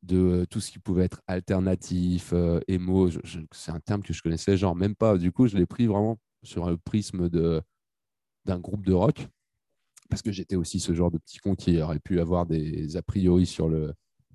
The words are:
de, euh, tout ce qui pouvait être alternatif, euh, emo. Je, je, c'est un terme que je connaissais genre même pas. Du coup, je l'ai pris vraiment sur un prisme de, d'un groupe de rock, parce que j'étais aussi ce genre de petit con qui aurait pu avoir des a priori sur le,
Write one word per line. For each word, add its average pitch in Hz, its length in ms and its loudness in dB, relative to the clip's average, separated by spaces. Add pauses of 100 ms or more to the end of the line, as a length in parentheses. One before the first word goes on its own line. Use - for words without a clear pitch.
de, 92 140 0
euh, 90 280 4
tout 104 160 -8
ce - 100 -12
qui - 80 -20
pouvait 92 240 0
être - 240 -4
alternatif, 90 1040 -2
euh, 85 380 2
emo. 92 400 2
Je, 80 160 -6
je, 90 140 -12 (120)
c'est - 200 -12
un 82 100 -8
terme 104 220 -4
que - 100 -6
je - 80 -8
connaissais 82 340 0
genre 92 180 2
même 98 220 -2
pas. 110 220 4
Du 87 160 0
coup, 127 140 4
je 101 100 0
l'ai 90 80 4
pris 120 200 -2
vraiment 107 320 0 (260)
sur 87 260 -6
un 85 80 0
prisme 92 500 -4
de, 82 340 2 (840)
d'un 92 140 -2
groupe 98 260 -8
de 95 80 4
rock, 104 340 2 (800)
parce - 120 -2
que 107 100 -4
j'étais 95 240 -4
aussi 87 240 -2
ce 87 140 -2
genre 85 180 2
de 82 60 -4
petit - 220 -10
con 98 160 -2
qui 85 260 2
aurait 78 180 -4
pu 87 220 -2
avoir 87 240 0
des 78 500 -4
a 87 60 -4
priori 92 440 4
sur 85 220 -4
le, 78 260 -2 (420)